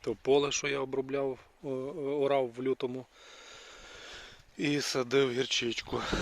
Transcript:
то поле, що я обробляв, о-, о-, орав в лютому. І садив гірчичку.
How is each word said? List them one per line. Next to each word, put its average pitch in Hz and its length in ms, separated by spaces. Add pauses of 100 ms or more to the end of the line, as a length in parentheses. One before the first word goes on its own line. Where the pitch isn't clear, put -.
то 120 140
поле, 139 380
що - 160
я 139 100
обробляв, 135 600 (240)
о-, 151 60
о-, 139 560
орав 135 280
в 123 100
лютому. 131 440 (1500)
І 147 240
садив 131 520
гірчичку. 120 720 (200)